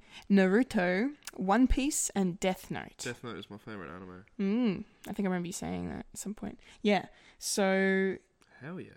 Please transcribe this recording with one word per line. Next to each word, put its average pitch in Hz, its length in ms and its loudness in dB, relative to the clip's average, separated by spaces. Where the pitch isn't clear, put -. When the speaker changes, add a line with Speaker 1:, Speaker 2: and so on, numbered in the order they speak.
Speaker 1:
Naruto, 196 840 4
One 208 320 4
Piece, - 440 0
and 185 280 0
Death 185 300 -2
Note. - 280 -10
Speaker 2:
Death - 260 -8
Note 113 140 -8
is 101 120 -14
my 101 80 -16
favorite 101 320 -12
anime. 92 360 -14
Speaker 1:
Mm, 208 440 0
I - 60 -10
think 202 120 -2
I 185 40 0
remember 175 180 -2
you 180 60 -8
saying 175 360 -6
that - 100 -8
at - 60 -16
some 202 160 -10
point. - 260 -12
Yeah. 208 240 2
So 190 760 2
Speaker 2:
Hell 165 200 -10
yeah. 104 160 -14